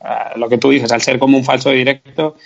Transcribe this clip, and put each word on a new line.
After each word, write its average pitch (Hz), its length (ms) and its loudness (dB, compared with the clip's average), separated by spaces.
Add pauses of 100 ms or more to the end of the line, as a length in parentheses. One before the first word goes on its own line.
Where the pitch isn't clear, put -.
a 117 360 -8
lo 117 120 -4
que 120 100 2
tú 135 120 2
dices, 120 220 2
al 117 100 0
ser 127 160 0
como 135 180 4
un 127 80 0
falso 135 260 0
directo, 139 760 -2